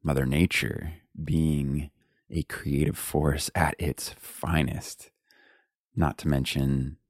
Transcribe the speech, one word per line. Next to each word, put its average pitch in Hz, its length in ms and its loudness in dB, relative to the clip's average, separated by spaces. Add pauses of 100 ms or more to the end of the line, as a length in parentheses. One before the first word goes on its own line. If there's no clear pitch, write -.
Mother 67 240 2
Nature 78 680 0 (300)
being 73 680 2 (360)
a 80 140 -2
creative 73 560 0
force 76 560 0
at 80 240 2
its - 400 -4
finest, - 960 -4 (840)
not - 220 0
to 85 100 -4
mention 67 720 0 (120)